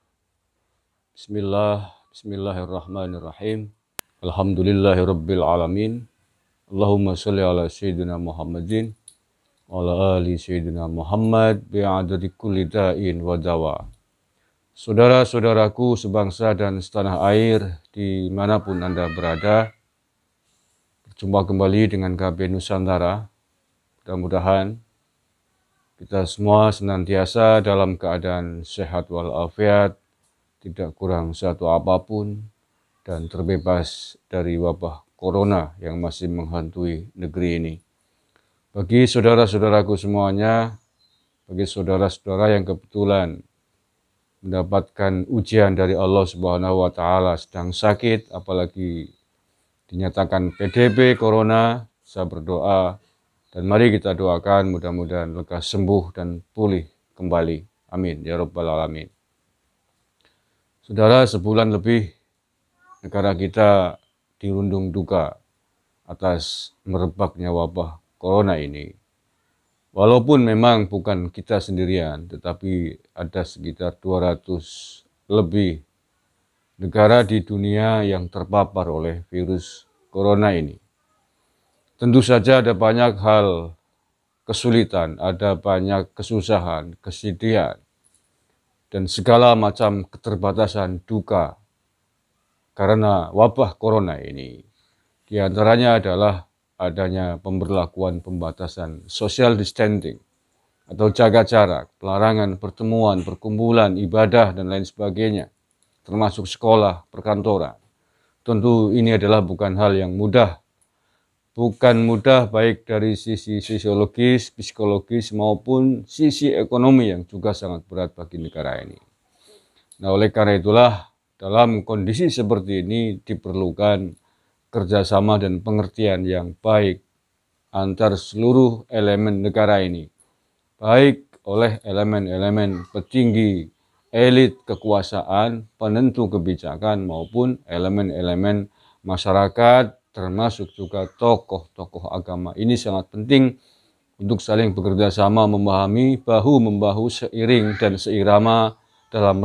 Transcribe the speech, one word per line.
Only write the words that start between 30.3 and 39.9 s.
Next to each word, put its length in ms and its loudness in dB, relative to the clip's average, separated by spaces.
tidak 320 -12
kurang 400 -4
satu 400 -6
apapun, 720 -4
dan 240 -10
terbebas 880 -4
dari 320 -4
wabah 400 -6
corona 640 -2
yang 160 -8
masih 320 -8
menghantui 880 -8
negeri 400 -4
ini. 160 -6
Bagi 400 2
saudara-saudaraku 880 4